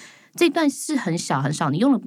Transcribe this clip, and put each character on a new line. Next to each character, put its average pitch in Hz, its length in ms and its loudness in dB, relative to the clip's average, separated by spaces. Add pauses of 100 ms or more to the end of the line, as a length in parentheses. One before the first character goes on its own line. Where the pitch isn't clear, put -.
(360)
这 349 80 2
一 330 60 4
段 311 180 0
是 - 260 -4
很 175 220 -2
小 151 240 -2
很 151 100 0
少， 151 200 -2
你 151 80 0
用 262 120 4
了 240 160 4